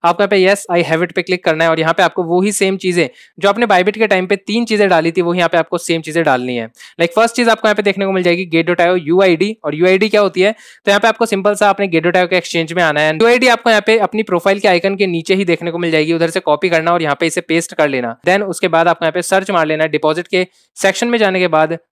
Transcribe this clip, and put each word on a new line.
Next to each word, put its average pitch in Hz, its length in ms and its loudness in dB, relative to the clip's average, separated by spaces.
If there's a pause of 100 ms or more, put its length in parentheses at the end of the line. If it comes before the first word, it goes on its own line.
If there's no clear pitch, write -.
आपको 170 200 2
यहाँ 196 40 0
पे 202 100 0
yes 190 240 2 (100)
I 175 120 2
have 160 200 -2
it 170 100 -6
पे 185 80 -4
क्लिक 180 220 -6
करना 160 200 0
है 165 60 2
और 160 100 0
यहाँ 160 140 0
पे 185 100 2
आपको 175 200 -2
वही 180 280 0
सेम 196 260 -2
चीजें 175 300 -2 (320)
जो 196 100 2
आपने 220 160 0
Bybit 202 320 2
के 220 100 0
टाइम 185 200 0
पे 202 80 0
तीन 226 300 -4
चीजें 208 240 0
डाली 165 220 2
थी, 175 100 -2
वही 175 180 0
यहाँ 170 100 2
पे 175 80 0
आपको 165 200 -2
सेम 165 240 -4
चीजें 160 220 -2
डालनी 127 320 0
है। 113 120 -6 (340)
Like 170 140 0
फर्स्ट 226 200 2
चीज 233 140 2
आपको 220 180 0
यहाँ 208 80 2
पे 214 60 -4
देखने 196 240 -2
को 190 60 -2
मिल 185 120 -2
जाएगी 175 320 0
Gate 165 140 0
dot 175 180 0
io 185 160 2
यू 170 180 2
आई 185 140 4
डी। 202 280 -4
और 147 120 -6
यू 165 120 0
आई 190 100 4
डी 208 120 0
क्या 208 120 2
होती 185 200 -2
है, 208 100 2
तो - 400 -6
यहाँ 202 80 2
पे 233 80 2
आपको 220 180 0
सिंपल 202 300 -2
सा 202 140 2
अपने 196 180 -2
Gate 165 200 0
dot 180 100 0
io 180 120 0
के 185 80 0
एक्सचेंज 165 360 -4
में 180 100 0
आना 151 180 2
है। 156 140 0
यू 220 120 2
आई 240 120 4
डी 254 80 2
आपको 233 220 2
यहाँ 214 160 2
पे 220 140 2
अपनी 214 240 -2
प्रोफाइल 196 360 0
के 202 80 0
आइकन 190 280 2
के 190 120 -2
नीचे 170 280 -2
ही 196 100 -2
देखने 170 260 -2
को 165 60 -8
मिल 170 140 -2
जाएगी, 156 220 0
उधर 165 160 0
से 170 100 -4
कॉपी 156 300 0
करना 170 240 0
और 175 80 0
यहाँ 147 180 0
पे 170 80 0
इसे 160 140 -2
पेस्ट 165 320 -2
कर 151 160 2
लेना। 123 260 -4 (120)
Then 196 160 2
उसके 190 240 -4
बाद 165 200 2
आपको 165 180 0
यहाँ 156 80 0
पे 180 80 -4
सर्च 190 300 -2
मार 165 140 2
लेना 156 180 -2
है, 160 60 -2
डिपॉजिट 156 380 -2
के 180 200 -2 (300)
सेक्शन 196 300 -2
में 240 120 0
जाने 190 200 2
के 180 80 0
बाद 160 300 0 (140)